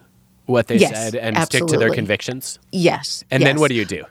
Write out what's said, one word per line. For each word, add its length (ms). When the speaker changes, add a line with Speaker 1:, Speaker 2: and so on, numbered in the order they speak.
Speaker 1:
what 200
they 120
Speaker 2:
Yes, 120
Speaker 1:
said 240
and 300
stick 160
to 60
their 80
Speaker 2:
absolutely. 100
Speaker 1:
convictions? 600
Speaker 2:
Yes, 580
Speaker 1:
And 140
then 100
Speaker 2:
yes. 60
Speaker 1:
what 80
do 80
you 80
do? 260